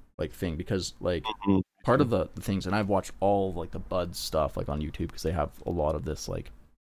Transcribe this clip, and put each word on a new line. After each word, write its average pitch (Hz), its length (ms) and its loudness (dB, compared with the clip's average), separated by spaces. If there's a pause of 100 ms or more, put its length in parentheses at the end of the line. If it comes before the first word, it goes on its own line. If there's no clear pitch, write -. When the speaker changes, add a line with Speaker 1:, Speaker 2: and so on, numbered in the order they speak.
(180)
Speaker 1:
like, 85 140 -2
thing, 85 240 -4
because, 90 440 -2
like, 87 240 0
Speaker 2:
Mm-hmm. 98 360 4 (240)
Speaker 1:
part 127 160 6
of 127 100 4
the, 95 240 2
the - 80 -6
things, 95 240 -2
and 92 80 2
I've 104 140 2
watched 95 320 2
all 98 300 4
of, 85 60 -6
like, 82 140 -6
the - 80 -6
Bud 87 380 -2
stuff, 76 400 0
like, 87 120 -2
on 71 140 -2
YouTube, 78 300 -4
'cause - 100 -10
they 80 100 2
have 76 340 -2
a - 40 0
lot 80 240 2
of 71 100 -4
this, - 240 -4
like, 82 220 -6 (360)